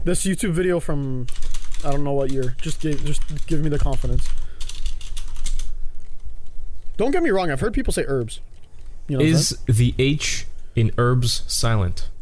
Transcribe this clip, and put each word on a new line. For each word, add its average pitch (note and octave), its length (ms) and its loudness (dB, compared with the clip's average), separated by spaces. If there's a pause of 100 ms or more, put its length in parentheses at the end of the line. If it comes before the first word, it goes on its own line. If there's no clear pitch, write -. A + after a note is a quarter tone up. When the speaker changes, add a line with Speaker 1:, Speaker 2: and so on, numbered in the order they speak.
Speaker 1:
This F3 200 0
YouTube F#3+ 280 -2
video F3+ 280 0
from, C3+ 460 -2 (580)
I D3 60 4
don't C#3+ 140 4
know C#3+ 80 0
what C#3 180 2
year, B2+ 300 2
just - 200 -2
gave, D3 240 2
just D3 440 2
give D3+ 140 2
me D#3 60 2
the C#3+ 100 0
confidence. B2+ 500 4 (2750)
Don't A#3+ 140 0
get F4 140 2
me C#4 60 0
wrong, F#3 200 0
I've C3+ 100 -4
heard G#3+ 140 -2
people A3 180 -2
say E3+ 140 -2
herbs. B2+ 340 -4 (680)
You C#3 100 -4
know C#3+ 60 2
what D#3+ 40 2
I'm E3+ 60 2
Speaker 2:
Is D3 140 2
Speaker 1:
saying? - 300 -2
Speaker 2:
the B2 200 0
H C#3 480 -2 (300)
in A2+ 220 2
herbs A#2+ 480 0
silent? G#2+ 600 -2 (140)